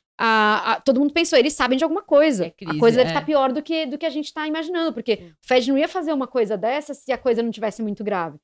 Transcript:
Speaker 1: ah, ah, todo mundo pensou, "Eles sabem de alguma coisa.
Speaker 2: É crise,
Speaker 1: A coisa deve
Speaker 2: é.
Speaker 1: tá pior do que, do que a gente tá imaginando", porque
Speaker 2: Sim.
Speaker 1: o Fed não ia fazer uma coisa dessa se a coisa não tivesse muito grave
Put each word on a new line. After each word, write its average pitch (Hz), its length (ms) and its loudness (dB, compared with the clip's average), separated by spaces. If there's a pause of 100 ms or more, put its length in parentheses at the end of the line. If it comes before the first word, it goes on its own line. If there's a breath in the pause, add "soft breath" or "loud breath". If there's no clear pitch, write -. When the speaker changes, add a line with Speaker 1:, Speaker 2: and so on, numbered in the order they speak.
(200)
Speaker 1:
ah, 220 540 2
ah, - 80 -6
todo 254 180 2
mundo 285 140 2
pensou, 330 260 2
"Eles 294 140 2
sabem 254 240 0
de 294 80 -2
alguma 320 160 -2
coisa. 285 460 4
Speaker 2:
É - 20 -10
crise, 151 260 -8
Speaker 1:
A 151 40 -2
coisa 233 180 6
deve 247 140 4
Speaker 2:
é. - 20 -4
Speaker 1:
tá 285 80 -2
pior 269 320 2
do 294 100 -4
que, 320 220 -4
do 262 120 -8
que 330 80 -4
a 320 40 -2
gente 294 240 -8
tá 311 120 -6
imaginando", 320 460 -4
porque 226 240 -4
Speaker 2:
Sim. 180 140 -10
Speaker 1:
o - 180 -20
Fed 254 220 2
não 269 80 2
ia 302 100 2
fazer 339 240 -4
uma 262 160 -2
coisa 214 300 -2
dessa 269 360 -4
se - 200 -12
a 233 40 -4
coisa 233 240 0
não 233 100 -2
tivesse 214 300 -6
muito 208 220 -6
grave 170 400 -4